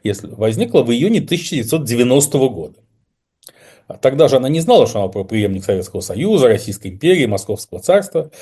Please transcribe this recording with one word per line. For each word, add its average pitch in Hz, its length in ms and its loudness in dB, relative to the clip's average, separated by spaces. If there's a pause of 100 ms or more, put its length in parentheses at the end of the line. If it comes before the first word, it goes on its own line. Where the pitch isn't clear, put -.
если 101 240 -6
возникла 120 560 0
в 120 100 0
июне 170 300 0
тысяча 170 340 -6
девятьсот 131 280 -4
девяностого 127 640 2
года. 82 300 -14 (1080)
А - 80 -16
тогда 139 320 4
же 131 80 4
она 131 140 0
не 160 100 -2
знала, 170 260 6
что - 140 -4
она 95 80 -2
пр-, 95 160 -6
преемник 98 400 -2
Советского 95 380 -4
Союза, 147 460 2
Российской 104 400 -2
империи, 147 360 0
Московского 104 560 -6
царства. 185 500 0 (120)